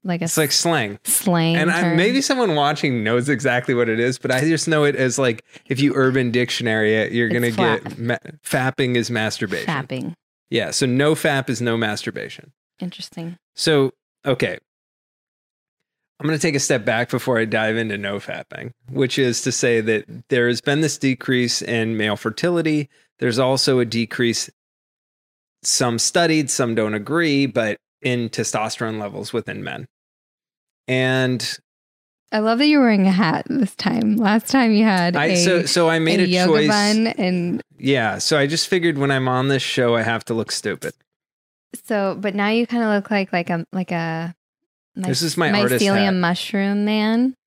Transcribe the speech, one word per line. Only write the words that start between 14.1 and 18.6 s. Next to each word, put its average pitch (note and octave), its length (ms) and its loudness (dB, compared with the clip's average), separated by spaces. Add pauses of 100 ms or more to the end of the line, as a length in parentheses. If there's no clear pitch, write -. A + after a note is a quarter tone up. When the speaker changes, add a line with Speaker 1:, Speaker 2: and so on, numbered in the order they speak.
Speaker 2:
okay. B2 340 -2 (1600)
I'm C#3+ 60 -4
gonna D#3 120 0
take D#3+ 160 0
a C3+ 60 0
step B2+ 240 0
back A#2+ 260 0
before B2 280 0
I A2+ 80 2
dive A2 300 0
into A2 220 -4
no G2+ 200 -6
fapping, - 520 -12 (200)